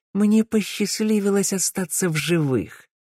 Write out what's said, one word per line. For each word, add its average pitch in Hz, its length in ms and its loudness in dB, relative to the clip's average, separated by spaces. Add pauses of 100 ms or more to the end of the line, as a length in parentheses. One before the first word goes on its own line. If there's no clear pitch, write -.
(140)
«Мне 214 300 4
посчастливилось 202 1120 0
остаться 185 560 -2
в 160 60 -2
живых», 147 720 -2 (180)